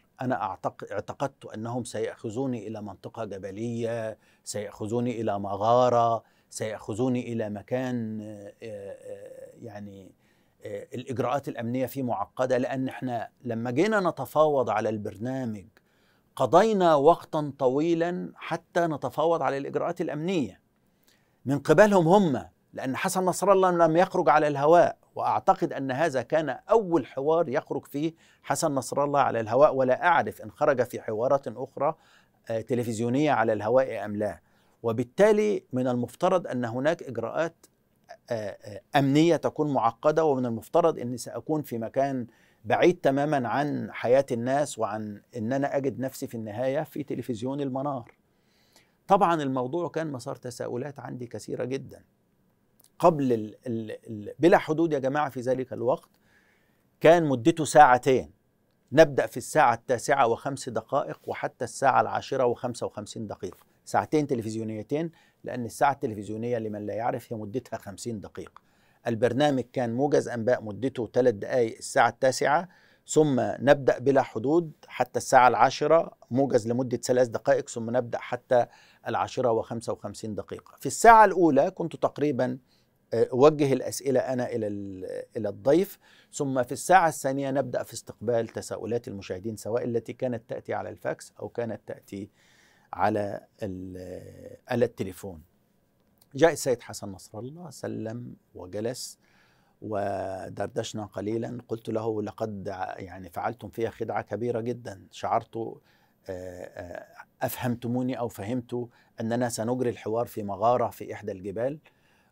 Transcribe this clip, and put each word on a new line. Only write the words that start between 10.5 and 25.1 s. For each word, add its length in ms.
آه، 300
الإجراءات 540
الأمنية 380
فيه 160
معقدة، 560
لأن 300
إحنا 400
لما 260
جينا 300
نتفاوض 680
على 180
البرنامج 800
قضينا 580
وقتًا 640
طويلًا 760
حتى 500
نتفاوض 560
على 160
الإجراءات 420
الأمنية 600
من 120
قبلهم 500
هم، 400
لأن 240
حسن 280
نصر 280
الله 180
لم 260
يخرج 320
على 200
الهواء، 500